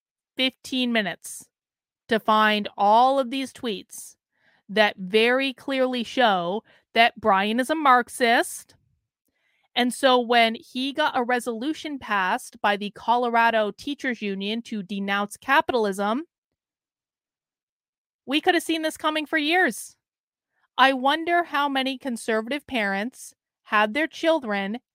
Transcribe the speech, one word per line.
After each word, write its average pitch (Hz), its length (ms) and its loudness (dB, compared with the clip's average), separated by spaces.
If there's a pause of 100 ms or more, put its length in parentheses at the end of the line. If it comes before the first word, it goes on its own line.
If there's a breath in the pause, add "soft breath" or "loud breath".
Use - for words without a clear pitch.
(360)
fifteen 254 560 -4
minutes - 560 -6 (600)
to 226 100 2
find 214 580 2
all 240 440 4
of 240 100 -2
these 269 220 -6
tweets - 640 -10 (520)
that 208 280 2
very 233 560 0
clearly 254 500 -2
show 202 640 0 (280 soft breath)
that 226 280 2
Brian 214 400 2
is 262 100 -2
a 311 40 0
Marxist. 254 1000 2 (1000)
And 247 180 0
so 254 240 4
when 233 380 2
he 262 360 -6
got 302 240 0
a 254 60 0
resolution 247 800 -4
passed 202 600 -4
by 208 160 2
the 202 140 -6
Colorado 233 800 2
Teachers 262 500 -8
Union 202 420 -6
to 214 200 -8
denounce 196 540 -4
capitalism, 233 880 0 (2000)
we 285 140 0
could 359 140 2
have 330 100 0
seen 320 180 -2
this 311 140 -4
coming 311 280 -2
for 320 140 -2
years. 311 580 0 (800)
I 262 160 4
wonder 320 520 0
how 285 240 -2
many 269 280 -2
conservative 240 680 -4
parents 208 720 -6 (280)
had 214 300 0
their 311 140 -2
children 226 720 -2 (140)